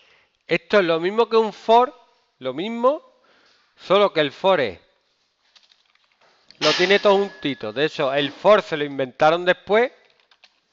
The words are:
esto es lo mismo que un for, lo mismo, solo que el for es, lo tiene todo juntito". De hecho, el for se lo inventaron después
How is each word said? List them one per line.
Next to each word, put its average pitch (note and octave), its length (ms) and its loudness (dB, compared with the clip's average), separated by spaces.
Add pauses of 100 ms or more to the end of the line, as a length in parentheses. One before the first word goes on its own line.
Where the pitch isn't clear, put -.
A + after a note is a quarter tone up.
(480)
esto F3 320 0
es F#3 60 2
lo E3 140 0
mismo G#3+ 280 -2
que A3+ 100 -2
un A3 140 0
for, A#3+ 420 2 (460)
lo B2+ 140 -8
mismo, A#3 500 -4 (720)
solo G3 380 0
que D#3 80 0
el C#3+ 100 -4
for F#3 300 0
es, G2 180 -6 (1800)
lo D3+ 140 0
tiene F#3 260 2
todo G3 180 4
juntito". C#3 560 -6
De C#3 120 -2
hecho, D3 280 -4
el C#3+ 180 -2
for G3 300 4
se - 160 -8
lo D3 80 -4
inventaron C#3+ 580 0
después G#3 480 0 (800)